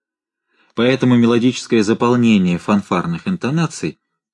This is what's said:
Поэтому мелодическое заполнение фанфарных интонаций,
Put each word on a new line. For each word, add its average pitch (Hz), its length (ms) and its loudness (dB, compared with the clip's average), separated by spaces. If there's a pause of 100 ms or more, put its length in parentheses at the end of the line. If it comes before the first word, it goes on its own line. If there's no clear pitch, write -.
(760)
Поэтому 123 420 2
мелодическое 117 680 2
заполнение 110 760 2
фанфарных 87 720 -4
интонаций, 120 680 -4 (360)